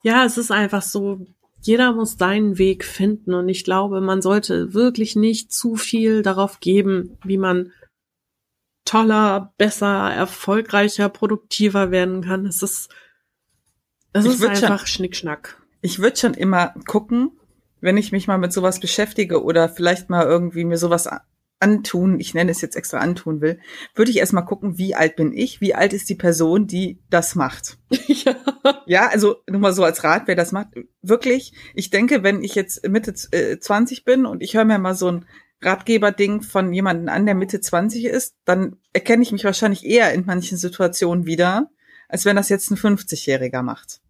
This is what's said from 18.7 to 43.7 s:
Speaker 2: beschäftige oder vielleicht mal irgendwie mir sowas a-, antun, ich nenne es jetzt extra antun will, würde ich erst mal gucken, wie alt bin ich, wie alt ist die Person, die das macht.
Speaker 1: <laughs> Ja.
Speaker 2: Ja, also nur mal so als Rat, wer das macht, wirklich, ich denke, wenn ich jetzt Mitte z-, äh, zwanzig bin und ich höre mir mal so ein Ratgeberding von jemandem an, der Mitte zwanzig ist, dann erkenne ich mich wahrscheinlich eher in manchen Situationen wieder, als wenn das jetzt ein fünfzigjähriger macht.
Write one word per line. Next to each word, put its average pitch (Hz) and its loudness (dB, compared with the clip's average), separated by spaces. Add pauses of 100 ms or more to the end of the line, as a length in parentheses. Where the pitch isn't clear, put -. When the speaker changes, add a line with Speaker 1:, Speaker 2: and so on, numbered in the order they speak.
Speaker 2:
beschäftige 190 -2
oder 165 2
vielleicht 180 -2
mal 170 2
irgendwie 170 0
mir 170 0
sowas 170 0
a-, - -10 (380)
antun, 190 2
ich - -10
nenne 180 2
es 190 -4
jetzt - -8
extra - -8
antun 170 -4
will, 160 -2 (360)
würde 233 2
ich 220 0
erst 190 2
mal 175 2
gucken, 190 -6
wie 185 -4
alt 160 0
bin 156 0
ich, - -4
wie 202 0
alt 190 2
ist - -8
die 185 -2
Person, 175 2
die 185 -6 (100)
das 170 0
macht. - -6 (120)
Speaker 1:
<laughs> 262 -2
Ja. 269 2 (520)
Speaker 2:
Ja, 185 4
also 208 2 (120)
nur 196 -2
mal 196 4
so 185 2
als 165 0
Rat, 165 4
wer 180 0
das 175 0
macht, 196 -6 (340)
wirklich, 240 0 (220)
ich 185 -8
denke, 240 2
wenn 196 2
ich 196 -8
jetzt - -4
Mitte 214 -2
z-, - -8
äh, 127 -2
zwanzig 240 -2
bin 262 4
und 190 -8
ich 185 -8
höre 220 4
mir 214 4
mal 185 -2
so 185 0
ein 175 -6 (360)
Ratgeberding 208 0
von 190 -2
jemandem 180 0
an, 202 0
der 202 4
Mitte 190 -2
zwanzig 220 -2
ist, - -4
dann 185 0 (160)
erkenne 233 4
ich 233 2
mich 202 -4
wahrscheinlich 196 0
eher 208 4
in 175 -2
manchen 180 -4
Situationen 175 0
wieder, 180 0 (380)
als - -6
wenn 202 4
das 202 0
jetzt 196 -2
ein 202 0
fünfzigjähriger 135 -2
macht. - -10